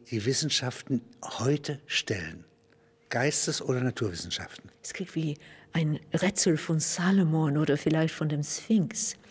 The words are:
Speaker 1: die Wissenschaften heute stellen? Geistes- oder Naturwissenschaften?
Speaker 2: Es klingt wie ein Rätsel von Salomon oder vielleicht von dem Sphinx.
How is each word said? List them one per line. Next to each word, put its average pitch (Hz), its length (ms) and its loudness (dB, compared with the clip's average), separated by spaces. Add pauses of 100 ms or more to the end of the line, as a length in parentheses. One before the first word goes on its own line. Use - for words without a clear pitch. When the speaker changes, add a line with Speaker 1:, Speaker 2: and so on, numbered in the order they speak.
Speaker 1:
die 107 160 -2
Wissenschaften 131 760 0 (220)
heute - 600 -2
stellen? 85 600 -4 (640)
Geistes- 143 520 0
oder 127 200 0
Naturwissenschaften? 101 880 -4 (140)
Speaker 2:
Es - 100 -10
klingt - 220 -8
wie 156 200 -2 (380)
ein 151 260 2 (140)
Rätsel 180 440 2
von 160 220 0
Salomon 160 800 2
oder 147 200 4
vielleicht 160 360 2
von 156 160 -2
dem 147 140 0
Sphinx. - 720 0 (160)